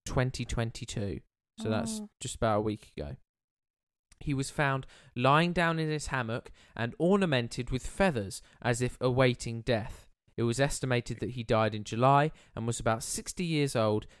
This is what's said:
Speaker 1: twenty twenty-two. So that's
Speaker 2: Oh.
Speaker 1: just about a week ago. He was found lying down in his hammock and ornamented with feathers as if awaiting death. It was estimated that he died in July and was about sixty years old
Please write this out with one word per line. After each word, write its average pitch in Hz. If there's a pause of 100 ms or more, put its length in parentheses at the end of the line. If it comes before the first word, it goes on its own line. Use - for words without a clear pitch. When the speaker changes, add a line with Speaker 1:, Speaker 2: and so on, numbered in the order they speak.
Speaker 1:
twenty 127
twenty-two. 117 (360)
So 220
that's 220
Speaker 2:
Oh. 208 (100)
Speaker 1:
just -
about 110
a 104
week 107
ago. 71 (1040)
He 147
was 135
found 135 (300)
lying 147
down 165
in 156
his 151
hammock 120 (240)
and 113
ornamented 151
with -
feathers 120 (200)
as 120
if 123
awaiting 123
death. - (300)
It 113
was 117
estimated 127
that 104
he 123
died 110
in 107
July 139 (240)
and 117
was 117
about 117
sixty -
years 147
old 107 (140)